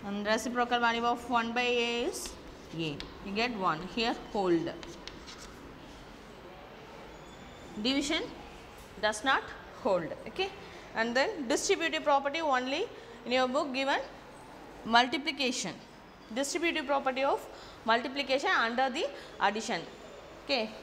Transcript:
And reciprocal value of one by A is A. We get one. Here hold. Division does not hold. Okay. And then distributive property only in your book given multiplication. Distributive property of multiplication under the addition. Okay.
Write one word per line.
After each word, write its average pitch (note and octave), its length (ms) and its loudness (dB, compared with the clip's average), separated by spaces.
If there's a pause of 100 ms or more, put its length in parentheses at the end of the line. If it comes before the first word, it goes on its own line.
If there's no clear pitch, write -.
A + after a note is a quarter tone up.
And G3+ 200 -2
reciprocal A#3+ 540 2
value A#3 240 4
of A#3+ 260 2
one A#3 240 2
by B3 80 2
A A#3+ 440 2
is - 240 -4 (480)
A. D#3 180 -2 (300)
We G3+ 60 -6
get A3+ 260 0
one. E3+ 220 2 (160)
Here A#3 200 2 (160)
hold. F3+ 400 4 (3000)
Division C#4 420 2 (760)
does G#3+ 220 2
not C#4 200 4 (380)
hold. F3 260 2 (200)
Okay. F#4+ 220 -2 (460)
And A#3 200 2
then D4+ 320 2
distributive D#4 560 2
property C#4+ 380 4
only C4+ 440 2 (400)
in A3+ 60 -2
your B3+ 160 6
book C4+ 260 2
given C4+ 260 2 (840)
multiplication. B3 880 4 (640)
Distributive D4+ 500 2
property C4+ 380 2
of D#4 220 4 (400)
multiplication C4+ 640 2
under C4 400 4
the D4+ 160 0 (340)
addition. G#3 420 2 (640)
Okay. A3+ 240 0 (120)